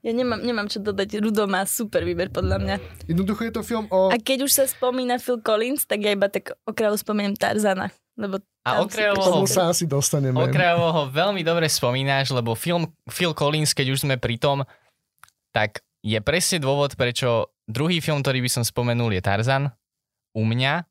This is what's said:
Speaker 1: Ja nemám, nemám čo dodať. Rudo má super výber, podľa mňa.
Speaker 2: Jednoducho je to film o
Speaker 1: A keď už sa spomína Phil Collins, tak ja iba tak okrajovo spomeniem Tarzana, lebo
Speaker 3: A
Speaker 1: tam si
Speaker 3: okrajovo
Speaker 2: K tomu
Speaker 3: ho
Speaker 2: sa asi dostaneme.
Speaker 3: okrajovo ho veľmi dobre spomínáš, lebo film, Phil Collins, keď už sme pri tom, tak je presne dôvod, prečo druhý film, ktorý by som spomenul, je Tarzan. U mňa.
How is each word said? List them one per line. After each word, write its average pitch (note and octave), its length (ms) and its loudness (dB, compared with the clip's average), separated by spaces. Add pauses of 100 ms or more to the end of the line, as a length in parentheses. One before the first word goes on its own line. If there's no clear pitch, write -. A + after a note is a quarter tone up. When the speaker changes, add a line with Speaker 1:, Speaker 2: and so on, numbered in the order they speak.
Speaker 1:
Ja A3+ 100 -6
nemám, A#3 320 -2
nemám A3 240 -2
čo G#3 160 -6
dodať. G3+ 340 -4
Rudo G#3+ 300 2
má F#3+ 160 0
super G3 400 -2
výber, F3 240 -2
podľa F#3 320 0
mňa. G3 180 -2 (300)
Speaker 2:
Jednoducho G3 400 0
je A3+ 80 -6
to A3+ 80 -4
film A3 240 -4
o F#3+ 240 4
Speaker 1:
A A#3+ 80 2
keď C4 240 0
už C#4 100 0
sa C4+ 120 4
spomína B3 520 -2
Phil B3 220 -2
Collins, A3+ 480 0
tak G#3 160 -2
ja G#3 80 2
iba G3+ 160 2
tak - 380 -6
okrajovo G#3+ 340 0
spomeniem G#3 400 -2
Tarzana, G3 480 0 (280)
lebo G3+ 280 -6 (180)
Speaker 3:
A B2+ 220 0
Speaker 1:
tam - 0 -
si G#3+ 160 -4
Speaker 3:
okrajovo G#3 160 2
Speaker 2:
K F#3+ 100 2
tomu F3+ 140 6
Speaker 3:
ho C3 100 2
Speaker 2:
sa F3 220 2
asi F3 160 0
dostaneme. C#3 500 0
Speaker 3:
okrajovo E3+ 540 2
ho D#3+ 160 2
veľmi E3+ 400 0
dobre E3 240 2
spomínáš, C3+ 640 0
lebo A#2 240 0
film, E3+ 240 -2 (240)
Phil F3+ 240 -2
Collins, D3+ 400 0
keď C#3 180 0
už C3+ 140 -2
sme C3+ 140 0
pri A#2 260 -4
tom, C#3 240 0 (840)
tak G#2+ 200 0 (300)
je G#2+ 180 -2
presne F3 400 0
dôvod, C#3 360 0
prečo A#2+ 680 0
druhý D3+ 400 -2
film, C#3+ 240 0
ktorý C3 160 0
by B2 80 0
som A#2+ 140 0
spomenul, A#2+ 440 0
je F#2 140 0
Tarzan. C3 480 0 (640)
U A2 100 -2
mňa. C3 480 0